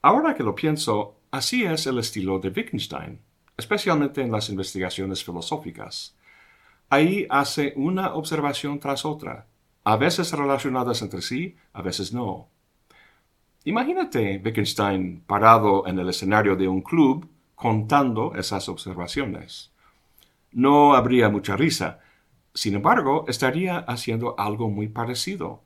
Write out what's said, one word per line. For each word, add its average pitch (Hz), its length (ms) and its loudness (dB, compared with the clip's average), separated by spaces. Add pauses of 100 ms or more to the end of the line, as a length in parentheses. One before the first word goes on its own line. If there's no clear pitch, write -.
Ahora 269 340 4
que - 80 -4
lo 107 100 0
pienso, 135 600 -2 (160)
así 214 320 -2
es 165 220 -2
el 127 120 -2
estilo 95 400 -2
de 95 120 -4
Wittgenstein, 78 720 -8 (360)
especialmente 147 680 0
en 120 80 -2
las 107 200 -2
investigaciones 95 760 -6
filosóficas. - 920 -10 (720)
Ahí 156 380 4
hace 139 480 0
una 185 380 -2
observación 147 640 -4
tras 139 260 -4
otra, - 420 -8 (380)
a 107 120 4
veces 165 360 0
relacionadas 131 680 0
entre 95 180 -8
sí, 151 360 -6 (160)
a 98 100 -12
veces 92 320 -4
no. 98 340 -6 (1160)
Imagínate 208 760 -2
Wittgenstein 98 840 -2
parado 104 600 6
en 92 120 -2
el 90 100 -2
escenario 98 480 2
de 92 120 2
un 95 120 0
club 151 480 2 (260)
contando 117 800 0
esas 98 340 -4
observaciones. 92 1040 -8 (800)
No 143 420 8
habría 123 340 6
mucha 101 280 -2
risa. 147 440 -2 (540)
Sin - 200 -2
embargo, 160 540 2
estaría 160 520 -2
haciendo 117 580 -4
algo 104 320 -2
muy 104 180 -4
parecido. 120 760 -8